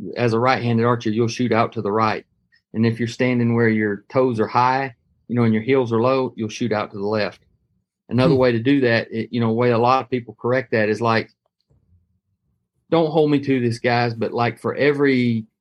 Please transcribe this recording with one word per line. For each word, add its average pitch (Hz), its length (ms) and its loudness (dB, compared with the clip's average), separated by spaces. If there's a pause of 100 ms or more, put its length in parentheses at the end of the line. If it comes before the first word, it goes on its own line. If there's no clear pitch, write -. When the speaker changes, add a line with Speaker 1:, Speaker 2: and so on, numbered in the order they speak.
(160)
Speaker 1:
as 117 160 0
a 113 80 0
right-handed 117 440 0
archer, 120 260 0
you'll 113 180 0
shoot 113 240 -4
out 110 220 0
to 113 60 -6
the 101 120 -4
right. 107 340 -2 (480)
And 110 100 0
if 117 140 0
you're 120 80 -4
standing 120 480 0
where 117 140 2
your 107 440 0
toes 127 280 0
are 104 80 0
high, 127 480 0 (320)
you 123 80 -4
know, 120 80 2
and 113 100 2
your 110 80 -2
heels 127 300 0
are 113 80 0
low, 131 360 0
you'll 110 120 -6
shoot 104 240 -6
out 107 180 -4
to 110 80 -18
the 98 80 -6
left. 104 340 -4 (680)
Another 131 260 2
Speaker 2:
Hmm. 127 60 2
Speaker 1:
way 127 120 4
to 117 60 -2
do 139 220 2
that, 117 320 2
it, 113 180 -6
you 123 80 -4
know, 113 140 0
way 120 180 2
a 117 80 2
lot 123 240 2
of 120 80 -14
people 120 300 -8
correct 123 320 -2
that 107 160 2
is, 107 120 -2
like, 113 300 0 (1600)
don't 160 200 2
hold 151 200 2
me 147 100 2
to 135 200 0
this, 117 180 -2
guys, 120 360 0
but, 110 180 -4
like, 120 260 -2
for 113 160 -4
every 131 720 0 (140)